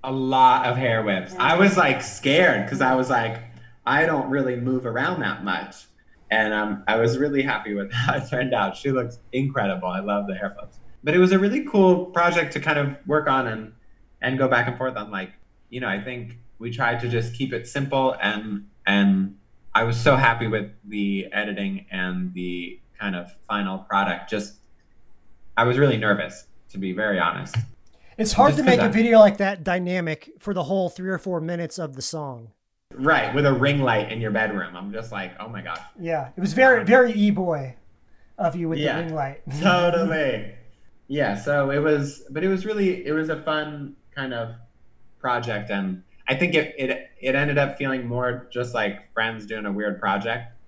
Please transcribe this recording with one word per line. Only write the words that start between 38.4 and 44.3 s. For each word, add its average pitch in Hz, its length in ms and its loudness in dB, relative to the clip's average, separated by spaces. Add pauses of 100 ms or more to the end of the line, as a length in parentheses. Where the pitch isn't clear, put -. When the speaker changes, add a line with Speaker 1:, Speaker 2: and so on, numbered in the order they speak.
Speaker 2:
you 165 120 -4
with 160 100 -2
Speaker 1:
Yeah, 147 200 0
Speaker 2:
the 170 60 -4
ring 160 100 -6
light. 139 260 -6 (100)
<laughs> 143 120 -6
Speaker 1:
totally. 160 920 2 (540)
Yeah, 135 260 0
so 143 360 0
it 143 80 0
was, 147 500 0
but 156 160 -4
it 190 40 2
was 190 180 -2
really, 202 400 0
it 147 60 -2
was 156 180 -2
a 151 100 -6
fun 151 560 -6 (180)
kind 131 200 -8